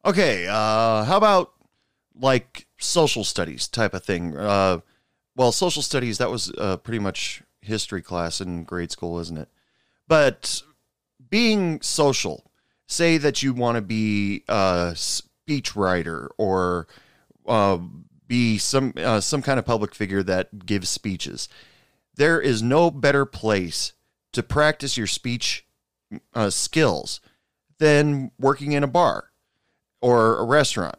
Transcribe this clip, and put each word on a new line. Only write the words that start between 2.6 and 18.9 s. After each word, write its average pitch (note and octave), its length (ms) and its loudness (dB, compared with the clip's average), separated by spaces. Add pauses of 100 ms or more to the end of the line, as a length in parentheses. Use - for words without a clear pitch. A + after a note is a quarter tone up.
social D3 440 2
studies E2 440 -4
type G#2+ 260 -2
of F#2 100 -8
thing? F2 320 -4
Uh, F#2+ 440 2 (560)
well, B2+ 160 4
social E3 320 -2
studies, B2 340 -4
that A#2+ 140 -2
was, G#2 260 -6
uh, F#2+ 200 -2
pretty A2+ 200 -8
much - 460 -6 (180)
history G2+ 400 -6
class E2+ 400 -6
in F2 220 -8
grade F2 280 -8
school, E2+ 280 -8
isn't E2 180 -10
it? D2+ 100 -12 (600)
But - 560 0 (680)
being G3+ 520 2
social, - 680 -2 (360)
say E3 320 2
that C#3+ 240 0
you C3+ 100 0
wanna A#2+ 280 0
be G#2 680 -2
a F2+ 460 2
speech - 800 -6
writer F2 640 -2
or, F2+ 500 0 (580)
uh, G2+ 320 2 (500)
be A#2+ 300 2
some, C3+ 400 -2